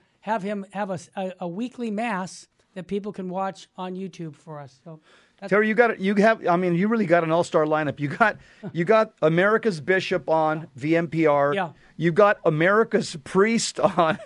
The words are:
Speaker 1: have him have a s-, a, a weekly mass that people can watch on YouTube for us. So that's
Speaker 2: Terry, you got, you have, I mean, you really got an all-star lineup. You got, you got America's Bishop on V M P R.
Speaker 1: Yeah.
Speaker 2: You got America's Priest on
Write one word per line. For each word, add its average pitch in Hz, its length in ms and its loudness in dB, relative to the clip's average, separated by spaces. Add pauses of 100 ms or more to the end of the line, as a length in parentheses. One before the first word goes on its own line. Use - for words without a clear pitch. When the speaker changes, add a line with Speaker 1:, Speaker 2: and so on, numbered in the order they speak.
(200)
Speaker 1:
have 214 220 -4
him 196 300 -6
have 196 180 -6
a 185 40 -6
s-, - 220 -12
a, 185 240 -6
a 175 80 -8
weekly 233 420 -8
mass 202 580 -6 (260)
that 185 140 -14
people 202 240 -6
can 185 180 -10
watch 190 460 -8
on 185 180 -10
YouTube 175 400 -12
for 151 240 -18
us. 139 260 -20
So 160 160 -20 (380)
that's 196 120 -12
Speaker 2:
Terry, 214 180 4
you 220 60 0
got, 233 260 2
you 196 160 0
have, 220 300 2
I 170 100 4
mean, 175 180 0
you 190 140 2
really 220 180 0
got 170 160 4
an 160 80 -2
all-star 165 340 2
lineup. 151 360 -2
You 143 80 -4
got, 208 300 0 (340)
you 165 120 -2
got 220 280 2 (100)
America's 190 580 2
Bishop 180 480 -2
on 156 380 0 (100)
V 151 200 0
M 170 120 0
P 160 180 2
R. 143 280 2
Speaker 1:
Yeah. 180 160 -4 (260)
Speaker 2:
You 165 140 0
got 202 340 4
America's 185 800 2
Priest 214 560 0
on 160 460 2